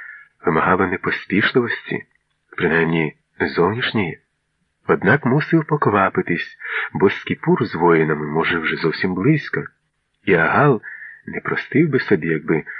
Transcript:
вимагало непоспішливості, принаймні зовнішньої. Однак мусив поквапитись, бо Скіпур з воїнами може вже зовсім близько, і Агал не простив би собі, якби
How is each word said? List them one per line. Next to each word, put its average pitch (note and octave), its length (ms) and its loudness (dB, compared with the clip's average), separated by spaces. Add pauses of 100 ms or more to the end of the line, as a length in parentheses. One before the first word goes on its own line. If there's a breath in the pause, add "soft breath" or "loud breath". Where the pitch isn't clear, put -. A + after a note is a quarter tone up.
(460 loud breath)
вимагало F#2 400 2
непоспішливості, - 1160 -2 (520)
принаймні E2 580 0 (260)
зовнішньої. F#2 800 -2 (680)
Однак G2+ 400 2
мусив D3+ 380 2
поквапитись, G2 960 0 (340 loud breath)
бо G2 180 2
Скіпур - 540 -2
з G2+ 100 -6
воїнами D#2+ 520 2
може D#2 320 -2
вже D#2+ 180 -4
зовсім E2+ 380 -2
близько, G#2+ 500 0 (600)
і G2 100 4
Агал G#2+ 480 4 (440 loud breath)
не - 140 -10
простив - 480 0
би C3 120 0
собі, E2 280 0
якби D#2+ 360 -2 (160 loud breath)